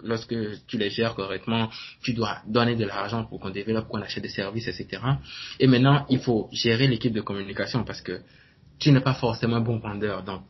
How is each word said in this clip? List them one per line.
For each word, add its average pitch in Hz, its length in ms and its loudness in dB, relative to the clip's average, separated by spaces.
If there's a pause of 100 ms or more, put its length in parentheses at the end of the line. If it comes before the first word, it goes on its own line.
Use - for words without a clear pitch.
lorsque 113 320 -4 (320)
tu 120 100 -4
les 104 120 0
gères 113 260 0
correctement, 104 540 -2 (340)
tu 123 100 -2
dois 110 240 -2 (100)
donner 120 280 4
de 113 100 0
l'argent 101 400 -4
pour 98 140 -12
qu'on 98 100 -8
développe, 107 380 -2
qu'on 107 140 -4
achète 98 220 -8
des 101 60 -8
services, 104 380 -6
et 92 60 -6
cetera. 117 460 -2 (400)
Et 131 80 8
maintenant, 131 420 6
il 131 100 2
faut 113 320 0
gérer 117 360 2
l'équipe 120 260 2
de 107 80 -2
communication 101 640 -4
parce - 180 -8
que 92 200 -8 (580)
tu 151 120 6
n'es 131 100 8
pas 135 120 0
forcément 117 440 0
un 117 40 2
bon 113 180 0
vendeur. 101 440 -4
Donc, 95 260 -8